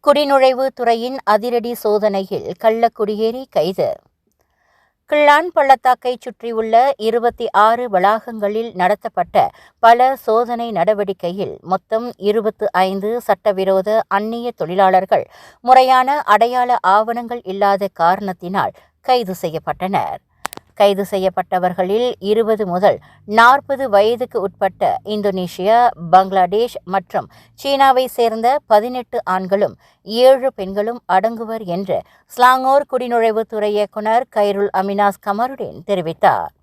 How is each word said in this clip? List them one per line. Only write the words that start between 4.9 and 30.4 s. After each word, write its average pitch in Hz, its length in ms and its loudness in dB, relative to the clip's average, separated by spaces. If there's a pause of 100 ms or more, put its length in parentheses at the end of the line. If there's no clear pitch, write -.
கிள்ளான் 294 440 4
பள்ளத்தாக்கை 262 580 2 (120)
சுற்றியுள்ள 226 580 -2 (240)
இருபத்தி 233 400 -2 (200)
ஆறு 233 180 2 (100)
வளாகங்களில் 214 760 0 (120)
நடத்தப்பட்ட 180 680 0 (400)
பல 240 220 6 (180)
சோதனை 233 420 -2 (100)
நடவடிக்கையில் 190 760 -4 (180)
மொத்தம் 220 340 -4 (240)
இருபத்து 214 380 -2 (200)
ஐந்து 196 240 -4 (160)
சட்டவிரோத 190 680 0 (220)
அந்நிய 233 420 -6
தொழிலாளர்கள் 185 680 0 (440)
முறையான 262 480 4 (160)
அடையாள 247 440 2 (200)
ஆவணங்கள் 233 440 -4 (120)
இல்லாத 196 360 0 (120)
காரணத்தினால் 180 720 -2 (320)
கைது 226 340 0
செய்யப்பட்டனர். 160 800 -6 (580)
கைது 202 320 2
செய்யப்பட்டவர்களில் 185 960 -2 (220)
இருபது 214 420 0
முதல் 180 260 2 (420)
நாற்பது 269 540 4
வயதுக்கு 226 520 0
உட்பட்ட 190 440 -4 (260)
இந்தோனேஷியா, 196 600 -2 (360)
பங்களாதேஷ் 190 600 2 (180)
மற்றும் 185 340 -4 (340)
சீனாவை 269 440 2 (100)
சேர்ந்த 226 340 0 (240)
பதினெட்டு 240 460 -2 (160)
ஆண்களும் 190 400 -2 (320)
ஏழு 254 420 2 (100)